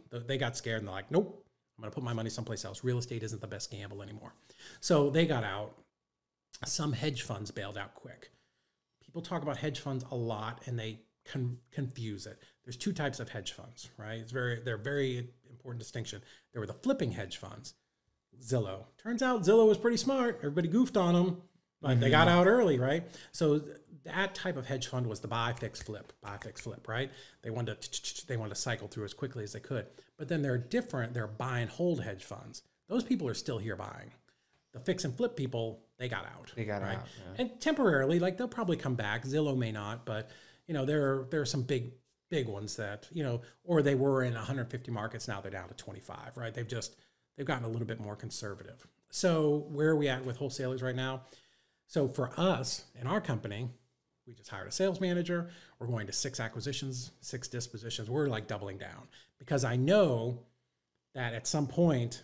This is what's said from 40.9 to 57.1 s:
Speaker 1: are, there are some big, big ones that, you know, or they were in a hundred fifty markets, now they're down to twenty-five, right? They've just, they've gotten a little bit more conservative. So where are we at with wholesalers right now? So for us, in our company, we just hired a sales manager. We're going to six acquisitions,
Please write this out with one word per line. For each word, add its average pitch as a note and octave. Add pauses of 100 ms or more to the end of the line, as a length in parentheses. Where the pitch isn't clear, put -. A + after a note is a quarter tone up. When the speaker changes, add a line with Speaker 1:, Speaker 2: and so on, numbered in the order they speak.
Speaker 1:
are, C3
there D#3+
are C#3
some C3+
big, A#2+ (380)
big C#3
ones G2+
that, G#2
you D#3+
know, A#2+ (220)
or E3+
they C#3
were C3
in B2
a A2+
hundred B2+
fifty B2
markets, A2
now G2+
they're G2
down F#2
to -
twenty-five, G2+
right? A2+
They've A#2
just, A#2 (420)
they've C#3+
gotten B2+
a A#2
little A2+
bit A2
more G#2
conservative. - (240)
So D3+
where D3+
are D#3+
we D3
at C3
with B2
wholesalers C3
right B2+
now? C3 (640)
So C#3+
for B2
us, D3 (160)
in B2
our G3+
company, A2+ (600)
we A#2+
just -
hired G2
a -
sales F#3+
manager. F3 (300)
We're A#2+
going A2
to F#2+
six -
acquisitions, B2+ (100)